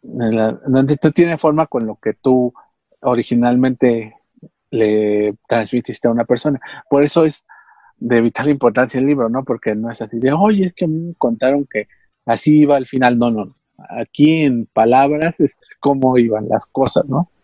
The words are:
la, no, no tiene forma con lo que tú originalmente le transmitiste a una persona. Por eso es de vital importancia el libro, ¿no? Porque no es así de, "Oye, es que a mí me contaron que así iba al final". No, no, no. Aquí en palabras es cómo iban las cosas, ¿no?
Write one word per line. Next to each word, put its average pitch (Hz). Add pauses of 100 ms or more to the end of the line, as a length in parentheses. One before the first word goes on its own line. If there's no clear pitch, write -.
la, 113
no, 131
no 147
tiene 170
forma 156
con 117
lo 110
que 107
tú 127 (460)
originalmente 123 (560)
le 107 (140)
transmitiste 117
a 117
una 117
persona. 127 (280)
Por 143
eso 160
es - (520)
de 117
vital 120
importancia 127
el 135
libro, 135
¿no? 127
Porque 113
no 113
es 110
así 113
de, 135
"Oye, 196
es 175
que 185
a 160
mí 156
me 170
contaron 131
que 104 (360)
así 151
iba 143
al 131
final". 123
No, 120
no, 104
no. - (440)
Aquí 156
en 120
palabras 143
es - (220)
cómo 131
iban 110
las 107
cosas, -
¿no? 139 (120)